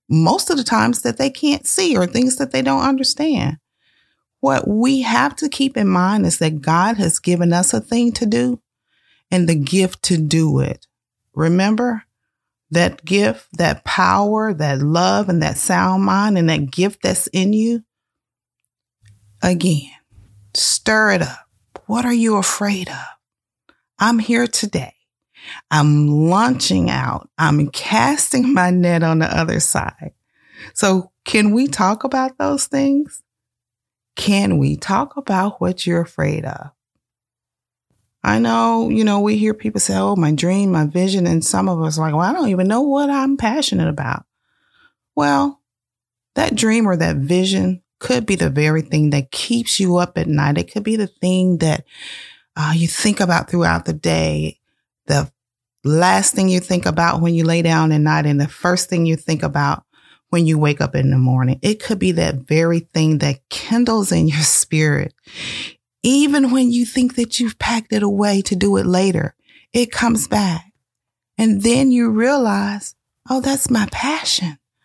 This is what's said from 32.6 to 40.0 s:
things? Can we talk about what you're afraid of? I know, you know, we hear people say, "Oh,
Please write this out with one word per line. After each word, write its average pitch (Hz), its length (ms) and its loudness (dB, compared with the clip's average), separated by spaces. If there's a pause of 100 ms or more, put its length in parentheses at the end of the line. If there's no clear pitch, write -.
things? 277 560 -2 (920)
Can 196 420 2
we 143 180 0
talk 208 400 -4
about 202 440 -2
what 180 260 -2
you're 170 140 0
afraid 156 460 -4
of? - 240 -12 (1600)
I 208 120 2
know, 226 500 2
you 220 160 2
know, 202 160 2
we 208 160 0
hear 214 160 0
people 214 280 -4
say, 196 160 -4
"Oh, 196 200 0